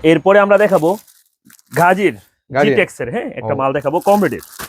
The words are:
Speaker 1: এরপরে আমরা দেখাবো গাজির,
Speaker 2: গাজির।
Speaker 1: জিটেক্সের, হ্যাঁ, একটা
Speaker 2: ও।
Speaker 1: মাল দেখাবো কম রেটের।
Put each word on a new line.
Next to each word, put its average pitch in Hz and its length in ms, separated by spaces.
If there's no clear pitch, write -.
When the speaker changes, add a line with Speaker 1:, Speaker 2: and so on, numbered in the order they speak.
Speaker 1:
এরপরে 165 340
আমরা 202 200
দেখাবো 170 240
গাজির, 175 420
Speaker 2:
গাজির। 143 200
Speaker 1:
জিটেক্সের, 139 400
হ্যাঁ, 226 240
একটা 127 200
Speaker 2:
ও। - 20
Speaker 1:
মাল 135 160
দেখাবো 143 280
কম 202 220
রেটের। 117 200